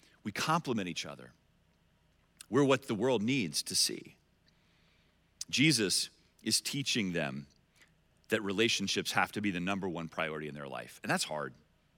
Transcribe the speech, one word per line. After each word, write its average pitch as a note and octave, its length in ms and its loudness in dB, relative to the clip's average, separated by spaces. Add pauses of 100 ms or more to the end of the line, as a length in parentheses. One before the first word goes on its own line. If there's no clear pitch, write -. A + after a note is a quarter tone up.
(220)
we G#2 100 -6
complement B2 560 0
each E2 160 -6
other. C2+ 280 -14 (1160)
We're C3 160 4
what C3 220 4
the A#2 80 -2
world A2 280 2
needs A2 420 0
to F#2 100 -6
see." - 420 -2 (1300)
Jesus B2 580 4 (340)
is - 200 0
teaching A#2+ 500 -2
them C#2+ 340 -4 (840)
that A2 140 2
relationships G2 680 0
have F#2+ 220 0
to G#2+ 80 -4
be G#2 100 0
the F2 80 -2
number F#2+ 300 -2
one E2 180 -6
priority D#2 400 -4
in C#2+ 80 -10
their C#2+ 140 -10
life. B1+ 340 -12
And G#2+ 80 -2
that's F3+ 140 0
hard. D2 280 -4 (460)